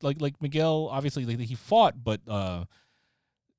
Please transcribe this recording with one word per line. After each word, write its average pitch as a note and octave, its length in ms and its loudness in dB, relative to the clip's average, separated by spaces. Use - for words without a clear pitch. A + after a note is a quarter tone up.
like, C#3+ 180 -2
like, C#3 220 -4
Miguel, D#3 480 0
obviously, C#3 340 -2
like, A#2 160 -2
he A#2+ 140 -6
fought, E3 500 4
but, G#2+ 240 -2
uh, F#2 360 -4